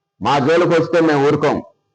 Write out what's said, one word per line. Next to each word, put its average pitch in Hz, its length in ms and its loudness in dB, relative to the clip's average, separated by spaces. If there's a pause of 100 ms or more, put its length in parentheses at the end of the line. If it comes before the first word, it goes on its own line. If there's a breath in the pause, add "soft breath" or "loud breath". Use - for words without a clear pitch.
(220)
మా 131 180 0
జోలికి 165 420 2
వస్తే 170 180 -2
మేము 147 280 2
ఊరుకోం 147 360 -2 (320)